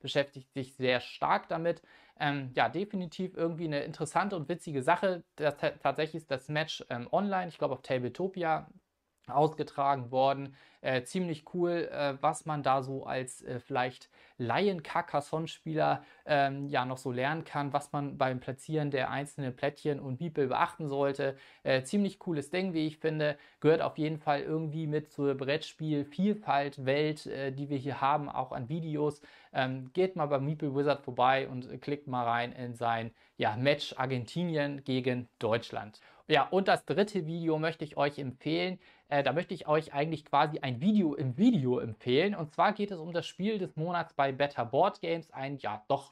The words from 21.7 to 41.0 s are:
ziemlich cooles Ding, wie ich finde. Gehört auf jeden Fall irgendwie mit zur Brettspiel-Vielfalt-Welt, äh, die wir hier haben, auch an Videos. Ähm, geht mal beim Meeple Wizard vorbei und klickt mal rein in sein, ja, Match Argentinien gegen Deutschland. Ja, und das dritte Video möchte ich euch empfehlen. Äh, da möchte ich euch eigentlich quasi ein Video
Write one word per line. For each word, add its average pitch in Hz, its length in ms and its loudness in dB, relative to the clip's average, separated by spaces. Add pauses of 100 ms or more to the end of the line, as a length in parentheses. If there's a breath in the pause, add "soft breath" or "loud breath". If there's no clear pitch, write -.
ziemlich 196 360 0
cooles 147 320 -4
Ding, 185 220 0
wie 156 140 0
ich 156 120 -8
finde. 151 380 0 (220 loud breath)
Gehört 156 220 6
auf 143 160 -2
jeden 156 220 -2
Fall 143 240 0
irgendwie 156 440 -4
mit 151 240 -2
zur 143 240 0
Brettspiel-Vielfalt-Welt, 147 1900 0
äh, 135 260 -4
die 139 180 -8
wir 143 80 -2
hier 131 220 -4
haben, 143 300 2
auch - 240 -4
an 127 160 -8
Videos. 151 520 -2 (300 loud breath)
Ähm, 131 400 -2
geht 185 240 2
mal 151 120 0
beim 139 180 2
Meeple 151 280 -2
Wizard 139 280 2
vorbei 131 480 2
und 127 320 -10
klickt 147 260 -6
mal 123 160 -2
rein 120 300 0
in 123 220 -8
sein, 117 360 -2 (240 soft breath)
ja, 110 220 0
Match 147 400 2
Argentinien 143 880 -2
gegen 127 420 0 (120)
Deutschland. 110 600 -2 (300 loud breath)
Ja, 147 140 6
und 190 240 2
das 185 180 4
dritte 180 400 0
Video 165 320 0
möchte 160 280 -2
ich 151 100 -14
euch 143 240 0
empfehlen. 165 600 -2 (280 soft breath)
Äh, 143 160 2
da 135 80 4
möchte 170 220 -2
ich - 160 -6
euch 151 240 2
eigentlich 156 320 -2
quasi 151 340 2
ein 123 220 -4
Video 185 340 4